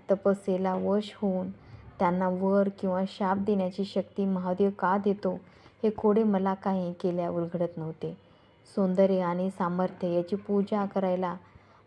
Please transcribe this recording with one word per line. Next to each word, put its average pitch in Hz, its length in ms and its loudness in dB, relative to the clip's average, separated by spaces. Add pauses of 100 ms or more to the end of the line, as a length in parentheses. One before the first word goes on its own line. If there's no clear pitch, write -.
(100)
तपस्येला 190 640 2
वश 190 420 0
होऊन 185 340 -2 (480)
त्यांना 180 300 2
वर 190 400 2
किंवा 190 400 -2
शाप 196 280 0
देण्याची 196 480 0
शक्ती 196 400 -4
महादेव 185 460 0
का 196 280 0
देतो, 196 360 0 (480)
हे 214 80 2
कोडे 214 320 2
मला 196 320 2
काही 190 380 -2
केल्यावर 175 520 -2 (100)
घडत 170 240 -2
नव्हते. 160 380 -8 (600)
सौंदर्य 190 440 4
आणि 180 300 0
सामर्थ्य 180 640 -2
याची 175 220 0
पूजा 202 500 0
करायला 185 500 -2 (500)